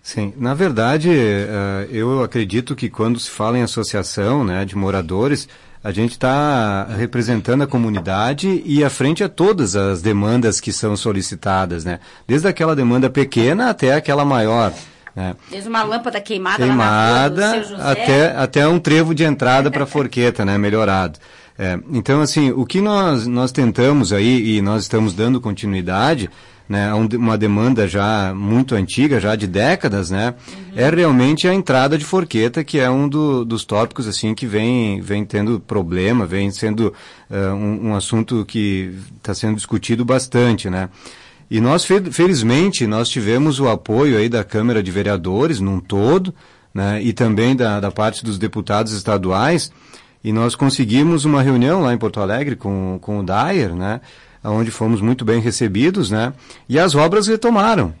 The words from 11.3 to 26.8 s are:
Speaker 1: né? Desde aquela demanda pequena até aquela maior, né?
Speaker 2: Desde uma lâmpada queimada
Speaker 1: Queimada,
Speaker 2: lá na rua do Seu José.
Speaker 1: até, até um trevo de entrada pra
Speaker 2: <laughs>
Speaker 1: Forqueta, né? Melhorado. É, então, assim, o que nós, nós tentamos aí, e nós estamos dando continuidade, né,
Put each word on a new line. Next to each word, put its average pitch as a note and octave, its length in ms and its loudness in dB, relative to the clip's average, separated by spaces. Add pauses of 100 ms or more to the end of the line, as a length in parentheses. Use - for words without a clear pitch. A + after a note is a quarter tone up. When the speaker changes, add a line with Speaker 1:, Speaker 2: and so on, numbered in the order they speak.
Speaker 1:
né? F2 160 -6 (280)
Desde D#3 200 2
aquela D#3+ 280 0
demanda B2+ 340 2
pequena C#3 640 2
até C3+ 240 2
aquela D3 300 0
maior, A2+ 460 2 (440)
né? F#2 200 -6 (140)
Speaker 2:
Desde G3 180 -12
uma A3+ 160 -2
lâmpada A3+ 380 -4
queimada G3 420 -4
Speaker 1:
Queimada, B2 800 2
Speaker 2:
lá G#3 60 2
na A3 60 2
rua A3+ 80 0
do G#3 60 -8
Seu - 100 -12
José. C#3 140 -2
Speaker 1:
até, C#3+ 460 4
até C#3+ 300 2
um E3+ 120 4
trevo D#3+ 360 4
de D3+ 80 2
entrada C#3 480 2
pra C#3 140 -2
Speaker 2:
<laughs> - 20 -16
Speaker 1:
Forqueta, A#2+ 580 0
né? G2 120 2
Melhorado. G2 600 0 (380)
É, F#2 200 -4 (140)
então, C#3 300 2
assim, C#3+ 300 2
o B2+ 140 0
que F#3 140 -2
nós, F#3 480 0
nós B2 240 0
tentamos B2 640 2
aí, A2 440 2
e G2+ 40 0
nós G#2 220 0
estamos A2 300 0
dando A#2 280 0
continuidade, G2+ 880 -2 (400)
né, G2+ 200 -2